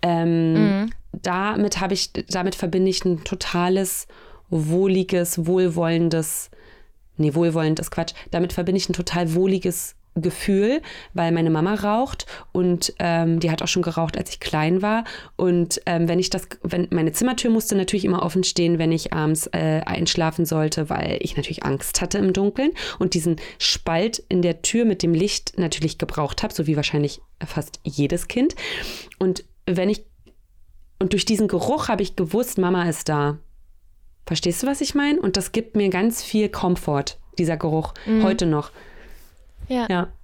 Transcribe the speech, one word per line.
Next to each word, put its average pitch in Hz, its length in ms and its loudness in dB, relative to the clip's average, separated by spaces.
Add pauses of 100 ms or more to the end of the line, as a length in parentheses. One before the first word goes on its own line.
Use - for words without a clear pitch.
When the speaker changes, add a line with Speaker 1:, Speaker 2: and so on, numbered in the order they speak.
Speaker 1:
Ähm, 170 800 4
Speaker 2:
Mhm. 226 80 -4 (320)
Speaker 1:
damit 202 580 -2
hab 190 120 0
ich, - 180 -2 (180)
damit 185 260 -2
verbinde 185 360 2
ich 185 160 -2
ein 170 180 0
totales, 185 840 -2 (440)
wohliges, 175 960 2
wohlwollendes, 165 1040 2 (680)
nee, 151 180 2
wohlwollend 160 460 2
ist 160 100 -8
Quatsch, 165 220 -4 (180)
damit 175 220 0
verbinde 185 260 0
ich - 100 -2
ein 190 40 -2
total 170 420 -2
wohliges 180 600 0 (240)
Gefühl, 196 640 2 (320)
weil 170 180 0
meine 165 200 2
Mama 165 240 2
raucht 214 500 0 (280)
und, 180 480 0
ähm, 165 380 2
die 165 120 2
hat 160 120 0
auch 175 60 -4
schon 185 140 2
geraucht, 165 340 -2
als - 140 -6
ich - 100 -12
klein 165 400 2
war. 214 240 0 (320)
Und, 175 480 2
ähm, 170 240 2
wenn 170 100 2
ich 180 120 0
das, 185 180 -6 (140)
wenn, 175 280 -2
meine 160 220 2
Zimmertür 247 380 0
musste 220 260 2
natürlich 190 300 0
immer 180 160 2
offen 175 200 0
stehen, 170 360 2
wenn 160 140 2
ich 160 200 -2
abends, 156 360 0
äh, 160 360 0
einschlafen 165 600 0
sollte, 156 420 0
weil - 320 -2
ich - 160 -4
natürlich - 280 -6
Angst - 360 -2
hatte 180 160 -2
im 196 160 2
Dunkeln 202 380 2 (280)
und 180 140 0
diesen 165 240 0 (220)
Spalt 180 720 -2
in 185 100 2
der 175 220 0
Tür 233 240 2
mit 196 160 0
dem 170 100 2
Licht - 460 -2
natürlich 160 400 -2
gebraucht - 440 -4
hab, - 100 -4
so 151 140 -2
wie 151 100 2
wahrscheinlich 147 440 -2 (240)
fast - 400 -8
jedes 147 420 -2
Kind. 285 280 0 (640)
Und 185 260 0 (220)
wenn 185 240 0
ich, 214 120 -2 (960)
und 185 140 2
durch 196 140 0
diesen 220 200 2
Geruch 190 420 0
hab 208 120 0
ich 196 160 -4
gewusst, 202 400 0
Mama 180 320 2
ist 160 220 -2
da. 147 260 2 (880)
Verstehst 170 380 -2
du, 254 40 -2
was 277 140 -2
ich 285 140 -4
mein? 285 240 2
Und 196 180 0
das 190 160 -4
gibt 226 240 -2
mir 202 140 4
ganz 202 320 0
viel 214 260 0
Komfort, 170 680 -2 (200)
dieser 165 200 0
Geruch, 160 340 -2 (140)
Speaker 2:
Mhm. 220 160 4
Speaker 1:
heute 190 240 2
noch. 151 240 0 (960)
Speaker 2:
Ja. 247 220 -2
Speaker 1:
Ja. 180 180 0 (160)